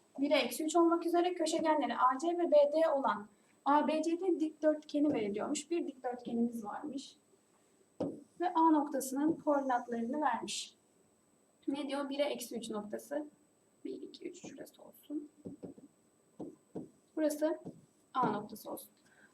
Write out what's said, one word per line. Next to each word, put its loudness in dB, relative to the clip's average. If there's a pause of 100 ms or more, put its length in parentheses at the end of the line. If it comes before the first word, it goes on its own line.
(200)
bire 2
eksi 0
üç 0
olmak 4
üzere 2
köşegenleri 0
A 2
C -2
ve 0
B 8
D 6
olan 0 (380)
A 4
B 0
C 0
D 0
dikdörtgeni 0
veriliyormuş. -4
Bir -2
dikdörtgenimiz -2
varmış. -10 (1200)
Ve -2
A 6
noktasının 2
koordinatlarını 0
vermiş. -2 (920)
Ne -4
diyor? -4
Bire 0
eksi -4
üç -8
noktası. -6 (560)
Bir, -10
iki, -14
üç -16
şurası -18
olsun. -10 (1900)
Burası 0 (540)
A 2
noktası -6
olsun. -12 (440)